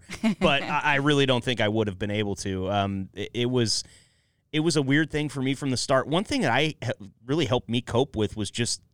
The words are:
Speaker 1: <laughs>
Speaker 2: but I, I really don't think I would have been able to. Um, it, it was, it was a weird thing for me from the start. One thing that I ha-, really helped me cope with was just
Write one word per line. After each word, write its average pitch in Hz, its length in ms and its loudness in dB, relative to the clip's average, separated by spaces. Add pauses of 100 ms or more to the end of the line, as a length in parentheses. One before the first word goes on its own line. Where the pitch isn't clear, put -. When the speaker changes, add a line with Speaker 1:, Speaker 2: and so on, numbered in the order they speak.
(220)
Speaker 1:
<laughs> 220 180 0
Speaker 2:
but 147 240 2
I, 143 200 -2
I 147 120 2
really 139 320 4
don't 123 160 2
think 117 180 0
I 107 80 2
would 107 180 2
have 92 120 -8
been 104 120 -4
able 104 260 -2
to. 92 340 -4
Um, 98 420 -2
it, 101 220 -8
it 120 160 0
was, 120 320 0 (680)
it 156 100 0
was 156 140 2
a 151 60 2
weird 143 300 2
thing 147 180 -2
for 135 140 -6
me 135 100 0
from 135 160 -4
the 127 80 0
start. 131 300 2
One 165 160 0
thing 277 180 -2
that 135 100 2
I 147 220 2 (100)
ha-, 110 100 -4 (340)
really 147 180 2
helped 123 240 -2
me 120 120 0
cope - 340 0
with 107 200 0
was 104 140 -4
just - 320 -2 (120)